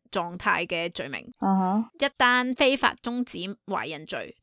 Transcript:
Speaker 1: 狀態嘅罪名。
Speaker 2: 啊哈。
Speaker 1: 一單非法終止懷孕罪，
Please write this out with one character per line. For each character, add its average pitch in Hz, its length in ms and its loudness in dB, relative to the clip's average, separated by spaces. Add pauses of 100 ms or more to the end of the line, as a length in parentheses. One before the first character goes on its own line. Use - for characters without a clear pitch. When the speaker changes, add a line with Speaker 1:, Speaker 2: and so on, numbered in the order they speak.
(120)
Speaker 1:
狀 175 260 -4
態 175 300 0
嘅 170 240 -4
罪 - 180 -8
名。 131 300 -12
Speaker 2:
啊 190 160 4
哈。 190 340 2 (100)
Speaker 1:
一 277 60 2 (120)
單 247 360 4
非 269 240 4
法 - 240 2
終 240 220 -4
止 - 140 -8 (280)
懷 175 220 -4
孕 156 180 -10
罪， 87 380 -8